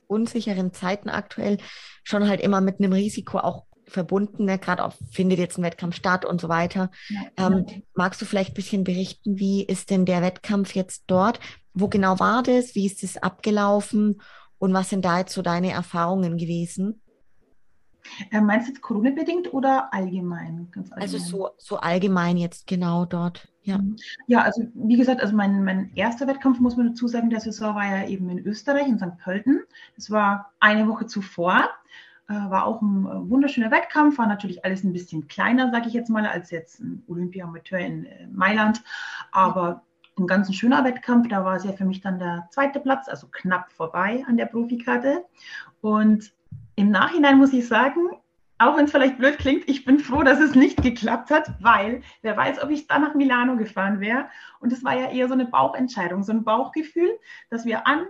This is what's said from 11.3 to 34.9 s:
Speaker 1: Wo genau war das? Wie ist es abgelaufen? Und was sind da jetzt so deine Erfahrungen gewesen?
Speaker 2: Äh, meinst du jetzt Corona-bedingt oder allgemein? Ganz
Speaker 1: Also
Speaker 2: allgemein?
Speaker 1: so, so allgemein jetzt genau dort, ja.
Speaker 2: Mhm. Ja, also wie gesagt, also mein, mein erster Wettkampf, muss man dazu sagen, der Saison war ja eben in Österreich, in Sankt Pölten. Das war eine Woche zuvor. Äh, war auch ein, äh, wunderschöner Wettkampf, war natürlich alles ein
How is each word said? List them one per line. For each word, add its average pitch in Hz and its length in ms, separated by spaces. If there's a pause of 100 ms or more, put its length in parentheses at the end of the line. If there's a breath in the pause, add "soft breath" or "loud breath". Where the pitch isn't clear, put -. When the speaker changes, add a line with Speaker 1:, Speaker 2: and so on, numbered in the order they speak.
Speaker 1:
Wo 190 140
genau 190 320
war 208 240
das? 247 320
Wie 196 100
ist - 180
es - 140
abgelaufen? 208 1040 (360 loud breath)
Und 190 160
was 190 160
sind 190 160
da 175 140
jetzt 185 140
so 190 80
deine 175 300
Erfahrungen 175 640
gewesen? 170 640 (1300 loud breath)
Speaker 2:
Äh, 214 100
meinst 214 260
du 269 60
jetzt - 80
Corona-bedingt 320 720
oder 262 400
allgemein? 175 800
Ganz 190 200
Speaker 1:
Also 92 260
Speaker 2:
allgemein? 175 120
Speaker 1:
so, 190 280
so - 200
allgemein 180 600
jetzt 170 300
genau 175 380
dort, 175 420 (140)
ja. 196 160
Speaker 2:
Mhm. 202 180 (320 loud breath)
Ja, 240 140
also - 220 (100)
wie 240 240
gesagt, 254 240
also 214 140
mein, 196 280
mein 190 320
erster 233 320
Wettkampf, 269 320
muss 247 180
man 233 100
dazu 233 200
sagen, 233 220
der 220 100
Saison 214 360
war 202 100
ja 196 220
eben 185 220
in 175 100
Österreich, 277 480
in 220 100
Sankt 175 220
Pölten. 208 420 (340 loud breath)
Das - 140
war 202 500
eine 214 280
Woche 214 180
zuvor. 196 640 (600 loud breath)
Äh, 208 40
war 196 320
auch 226 160
ein, 196 240
äh, 190 240
wunderschöner 254 420
Wettkampf, 302 460
war 226 100
natürlich 202 380
alles 190 180
ein 185 100